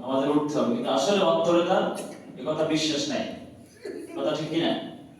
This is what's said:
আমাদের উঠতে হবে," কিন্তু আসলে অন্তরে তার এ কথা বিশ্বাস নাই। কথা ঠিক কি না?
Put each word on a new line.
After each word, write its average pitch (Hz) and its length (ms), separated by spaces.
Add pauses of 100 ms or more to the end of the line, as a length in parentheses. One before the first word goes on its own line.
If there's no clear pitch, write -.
আমাদের 135 280
উঠতে 147 280
হবে," 117 160
কিন্তু 120 160
আসলে 190 340
অন্তরে 170 400
তার 190 300 (420)
এ - 80
কথা 156 180
বিশ্বাস 151 460
নাই। - 260 (840)
কথা 302 180
ঠিক - 140
কি 339 120
না? 330 180 (400)